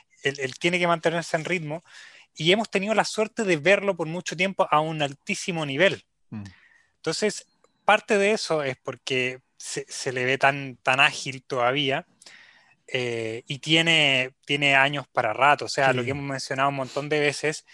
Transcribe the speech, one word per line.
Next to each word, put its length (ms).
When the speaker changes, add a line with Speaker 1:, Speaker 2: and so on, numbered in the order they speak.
Speaker 1:
él, 160
él 180
tiene 220
que 80
mantenerse 500
en 80
ritmo. 380
Y 160
hemos 180
tenido 260
la 100
suerte 380
de 140
verlo 380
por 120
mucho 280
tiempo 360
a 80
un 240
altísimo 640
nivel. 360
Speaker 2:
Mm. 120
Speaker 1:
Entonces, 500
parte 320
de 140
eso 320
es 120
porque 680
se, 300
se 240
le 140
ve 140
tan, 420
tan 180
ágil 440
todavía, 640
eh, 540
y 140
tiene, 760
tiene 280
años 340
para 240
rato. 340
O 40
sea, 220
Speaker 2:
Sí. 60
Speaker 1:
lo 60
que 60
hemos 160
mencionado 440
un 60
montón 320
de 120
veces, 540